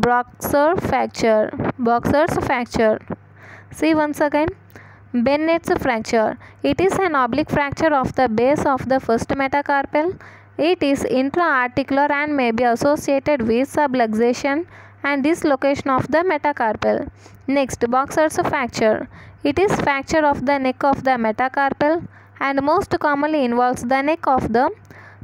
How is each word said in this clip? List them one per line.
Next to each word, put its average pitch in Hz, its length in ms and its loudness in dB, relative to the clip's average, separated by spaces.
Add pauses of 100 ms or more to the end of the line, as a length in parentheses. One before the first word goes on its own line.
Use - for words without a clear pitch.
Boxer 285 720 0
fracture. 226 760 0 (280)
Boxer's 262 680 0
fracture. 233 540 0 (720)
See 311 240 0
once 302 260 0
again, 302 280 2 (680)
Bennett's 311 680 0
fracture. 233 560 0 (260)
It 285 160 0
is 370 200 2
an 370 160 0
oblique 262 340 0
fracture 302 460 0
of 262 220 0
the 254 120 2
base 262 380 2
of 262 200 0
the 262 140 0
first - 300 -2
metacarpal. 277 920 -2 (380)
It 339 240 0
is 277 220 0
intra-articular 277 1080 0
and 294 240 -2
may 240 140 2
be 226 140 0
associated 277 840 0
with 240 260 0
subluxation 254 920 0 (360)
and 277 220 0
dislocation 285 640 0
of 262 200 0
the 285 100 2
metacarpal. 262 920 -2 (360)
Next, 269 420 0
Boxer's 277 480 0
fracture. 254 720 -2 (340)
It 285 160 0
is 370 160 2
fracture 294 520 0
of 277 180 0
the 277 140 0
neck 262 260 -2
of 277 180 0
the 262 100 2
metacarpal 269 920 0 (340)
and 277 200 -2
most 330 300 0 (100)
commonly 294 460 0
involves 247 380 0
the 262 180 0
neck 311 240 -2
of 254 260 0
the 254 160 2 (560)